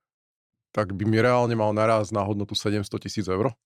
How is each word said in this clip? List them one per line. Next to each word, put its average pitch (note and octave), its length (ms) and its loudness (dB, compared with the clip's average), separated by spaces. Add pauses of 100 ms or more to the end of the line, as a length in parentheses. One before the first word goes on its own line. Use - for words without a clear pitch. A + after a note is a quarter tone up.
(680)
tak G2+ 240 -2
by F#2+ 140 -4
mi A2 100 4
reálne A#2+ 400 4
mal G#2+ 160 2
narásť G#2+ 400 2
na G#2 80 0
hodnotu G2+ 320 -4
sedemsto G#2 480 -4
tisíc G2 240 -6
eur? G2+ 300 -2 (100)